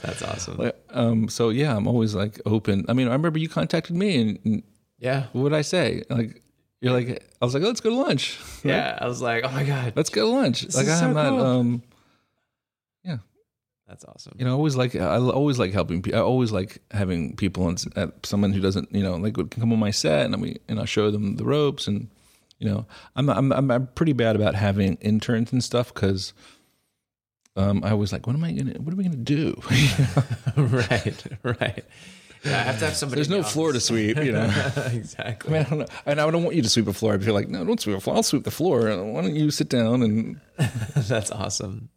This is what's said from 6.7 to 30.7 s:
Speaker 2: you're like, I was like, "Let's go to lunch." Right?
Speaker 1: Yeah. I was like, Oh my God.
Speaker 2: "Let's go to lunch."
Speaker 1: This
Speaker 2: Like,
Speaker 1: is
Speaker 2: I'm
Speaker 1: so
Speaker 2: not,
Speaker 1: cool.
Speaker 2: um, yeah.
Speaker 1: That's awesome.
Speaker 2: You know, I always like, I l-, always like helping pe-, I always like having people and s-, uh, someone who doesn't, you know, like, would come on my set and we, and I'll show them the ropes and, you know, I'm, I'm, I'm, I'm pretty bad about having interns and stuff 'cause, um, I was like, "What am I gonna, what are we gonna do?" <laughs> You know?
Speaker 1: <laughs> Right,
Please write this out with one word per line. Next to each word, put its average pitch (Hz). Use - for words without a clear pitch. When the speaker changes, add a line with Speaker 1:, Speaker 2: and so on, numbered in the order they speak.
Speaker 2:
you're 123
like, 123
I 123
was 123
like, 143
"Let's 220
go 220
to 233
lunch." 254
Right? -
Speaker 1:
Yeah. -
I -
was 120
like, 117
Oh 127
my 135
God. 131
Speaker 2:
"Let's 160
go 214
to 240
lunch." 208
Speaker 1:
This -
Speaker 2:
Like, 135
Speaker 1:
is 165
Speaker 2:
I'm 165
Speaker 1:
so -
Speaker 2:
not, 151
Speaker 1:
cool. 131
Speaker 2:
um, 120
yeah. 165
Speaker 1:
That's -
awesome. -
Speaker 2:
You 127
know, 127
I -
always 143
like, 127
I 80
l-, 127
always 139
like 95
helping 87
pe-, -
I 113
always 117
like -
having 92
people 92
and 87
s-, -
uh, 90
someone 101
who 98
doesn't, 95
you 101
know, 92
like, 104
would 85
come 113
on 110
my 104
set 147
and -
we, -
and 113
I'll 113
show 107
them 104
the 113
ropes 143
and, 107
you 110
know, 104
I'm, 139
I'm, 127
I'm, 135
I'm 123
pretty 165
bad 117
about 101
having 98
interns 110
and 127
stuff -
'cause, 95
um, 98
I 104
was 101
like, -
"What 123
am 160
I 165
gonna, 135
what 147
are 185
we 196
gonna 170
do?" 143
<laughs> -
You 139
know? 143
Speaker 1:
<laughs> 123
Right, 117